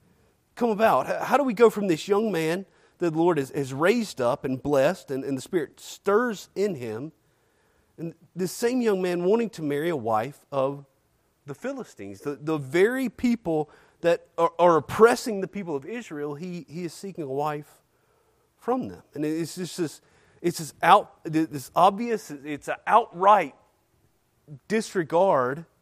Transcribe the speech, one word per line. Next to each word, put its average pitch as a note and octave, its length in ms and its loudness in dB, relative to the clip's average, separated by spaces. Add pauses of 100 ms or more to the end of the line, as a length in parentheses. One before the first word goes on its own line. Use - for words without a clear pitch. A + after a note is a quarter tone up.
(540)
come A#3+ 160 -2
about? G3 400 2
H-, F3+ 140 -2
how A3+ 120 0
do C#4 80 4
we B3+ 120 0
go A3+ 160 8
from G3+ 160 -4
this D#3+ 200 0
young G3+ 240 2
man E3+ 360 -2 (320)
that F3 100 0
the D#3 80 -4
Lord E3+ 220 2
has, C3 100 -4
has C#3 240 -4
raised F#3 480 0
up B2 240 0
and C3 160 -4
blessed C#3+ 480 0
and, C3+ 140 -4
and C3+ 120 -4
the C3 60 -6
Spirit - 380 -6
stirs A3 760 -2
in G3 220 -2
him, A#2+ 360 -8 (840)
and E3 160 -10 (220)
this F3 160 -4
same A#3+ 300 0
young G#3 200 2
man F3+ 220 0
wanting A3 260 2
to - 140 -12
marry D3 260 -2
a E3+ 60 -2
wife A2+ 560 -4
of C#3 340 -2 (600)
the C#3+ 80 -12
Philistines, A2 640 -12
the, C#3+ 140 -6
the D3 240 -4
very G3+ 500 0
people E3+ 600 -2 (300)
that E3+ 260 0 (100)
are, E3 220 2
are E3+ 180 6
oppressing A3 640 4
the F#3 60 -6
people E3+ 280 -8
of C3+ 80 -6
Israel, D3+ 520 -8
he, F3 340 -12
he E3 140 -10
is E3 100 -8
seeking F3+ 300 -12
a C#3+ 40 -8
wife D3 540 -6 (760)
from B3 320 -4
them." F2+ 120 -16 (140)
And D3+ 100 -6
it's D#3 300 -6
just F3+ 220 -10
this, E3 240 -6 (380)
it's E3+ 200 -2
this D#3+ 140 -12 (100)
out-, F#3 400 4
th-, D#3+ 260 -2
this C#3+ 260 -12
obvious, G3+ 540 2
it's D3 380 -10
an D3+ 80 -4 (100)
outright F#3+ 720 4 (1120)
disregard E3 960 0 (160)